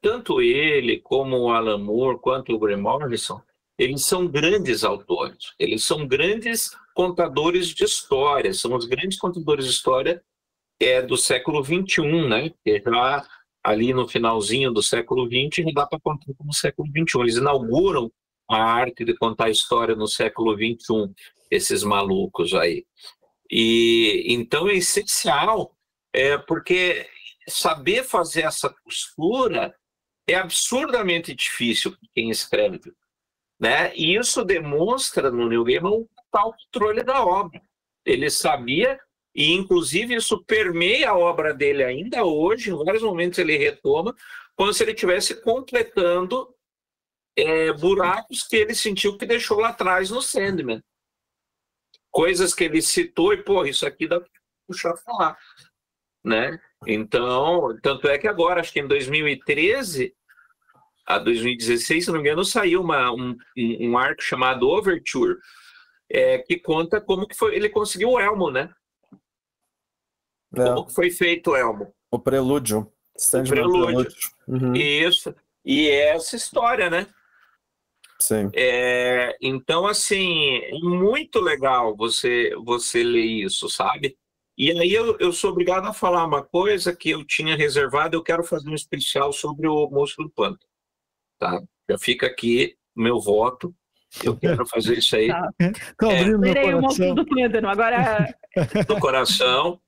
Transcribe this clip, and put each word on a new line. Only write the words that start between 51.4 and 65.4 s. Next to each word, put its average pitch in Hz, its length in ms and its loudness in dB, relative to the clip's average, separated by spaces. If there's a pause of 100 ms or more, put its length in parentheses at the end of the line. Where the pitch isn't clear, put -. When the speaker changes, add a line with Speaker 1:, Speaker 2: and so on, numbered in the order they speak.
Speaker 1:
Coisas 175 440 2
que 175 100 0
ele 160 160 0
citou 170 540 2
e, 190 80 -8
porra, 180 260 2
isso - 160 -2
aqui 151 240 -6
dá 170 120 0
pra - 80 -20 (380)
puxar 170 280 -6 (100)
pra 240 100 -10
lá, 175 220 -2 (880)
né? 120 340 -2 (280)
Então, 127 960 0
tanto 139 240 -2
é 143 120 2
que 214 100 -2
agora, 175 320 2
acho 156 120 -8
que - 60 -4
em 143 80 -6
dois 139 220 0
mil 151 180 -2
e 143 120 -2
treze, 170 760 -2 (920)
a - 120 0
dois 117 240 0
mil 123 120 -2
e - 20 -14
dezesseis, 120 480 0
se - 80 -4
não 165 80 0
me 147 80 0
engano, 160 160 0
saiu 185 380 0
uma, 143 280 0
um, 123 260 -6 (200)
um, 117 340 -2
um 120 80 2
arco 135 240 -2
chamado 127 460 0
Overture, 170 680 0 (720)